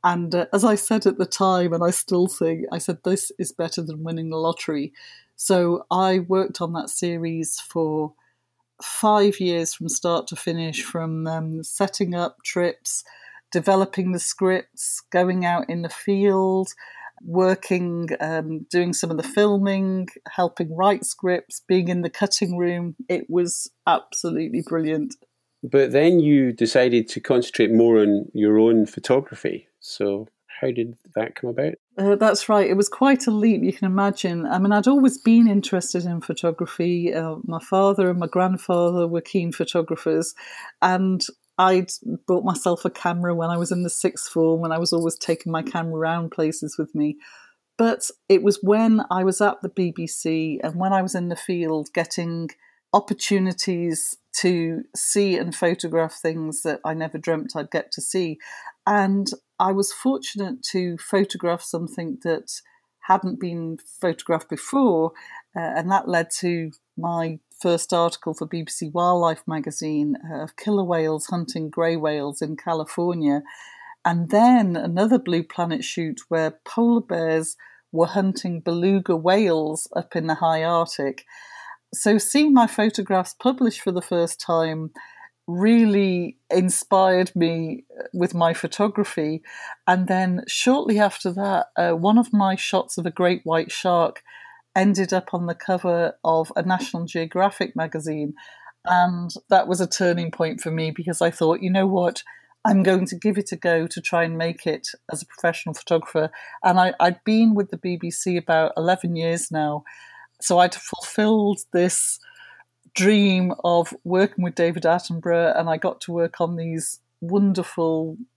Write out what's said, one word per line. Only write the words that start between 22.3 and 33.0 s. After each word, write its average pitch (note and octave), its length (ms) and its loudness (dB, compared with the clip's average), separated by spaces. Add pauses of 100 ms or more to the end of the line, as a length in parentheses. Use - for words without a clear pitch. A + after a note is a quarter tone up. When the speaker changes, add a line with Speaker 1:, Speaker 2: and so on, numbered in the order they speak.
Speaker 1:
room. F3 380 -2 (140)
It - 200 -4
was F3 400 -2 (160)
absolutely - 760 -2
brilliant. D#3 540 -2 (460)
Speaker 2:
But C3+ 300 2
then D#3+ 300 6
you C#3 320 6
decided A#2+ 560 2
to - 100 -8
concentrate A#2+ 540 2
more A2+ 260 8
on G#2 340 4
your G#2+ 240 4
own A2 280 6
photography. - 840 -2 (140)
So G2+ 480 -6 (320)
how C3+ 100 -2
did A#2+ 240 -6 (200)
that A2 200 -4
come B2 140 -8
about? C3 240 -4 (240)
Speaker 1:
Uh, G3+ 180 4
that's G#3+ 320 2
right. G#3 220 4
It F#3+ 80 2
was G3+ 100 2
quite C4 400 2